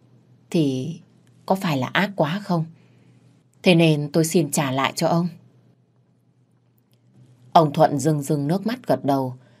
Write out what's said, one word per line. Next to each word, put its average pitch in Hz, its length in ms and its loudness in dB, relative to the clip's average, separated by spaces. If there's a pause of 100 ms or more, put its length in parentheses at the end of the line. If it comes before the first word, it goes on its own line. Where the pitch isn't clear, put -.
(500)
thì 139 500 -2 (460)
có 190 100 0
phải 170 220 -2
là 127 100 -2
ác 196 280 0
quá 165 280 -2
không? 165 220 -2 (1000)
Thế 185 120 6
nên 151 380 4
tôi 160 120 2
xin 160 260 0
trả 143 200 -2
lại 135 240 -2
cho 165 120 -2
ông." 170 200 0 (2250)
Ông 156 200 4
Thuận 147 260 2
rưng 151 220 0
rưng 143 260 -4
nước 196 200 -4
mắt 247 200 -8
gật - 180 -2
đầu, 135 300 -2 (240)